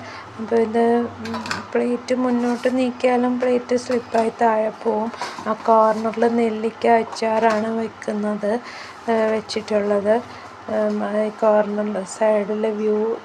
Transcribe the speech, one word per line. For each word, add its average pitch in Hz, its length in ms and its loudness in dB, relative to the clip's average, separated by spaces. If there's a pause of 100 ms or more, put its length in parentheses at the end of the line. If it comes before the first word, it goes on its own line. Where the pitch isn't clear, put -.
(400)
അപ്പോൾ 226 160 -2
ഇത്, 233 440 4
ഉം, 226 400 -6 (340)
പ്ലേറ്റ് 240 420 0
മുന്നോട്ട് 247 640 0
നീക്കിയാലും 247 600 2
പ്ലേറ്റ് 247 360 0
സ്ലിപ്പായി 233 560 0 (100)
താഴെ 220 280 2
പോവും. 220 420 -2 (360)
ആ 220 60 0
കോർണറിൽ 220 760 4
നെല്ലിക്ക 226 600 0
അച്ചാറാണ് 220 800 2
വെക്കുന്നത്, 214 920 -2 (500)
ഏ, 220 220 2
വെച്ചിട്ടുള്ളത്. 208 840 0 (540)
ഉം, 214 340 0
ആ 214 260 -2 (120)
കോർണറിൽ 208 600 2
സൈഡിൽ 214 640 0
വ്യൂ 214 580 0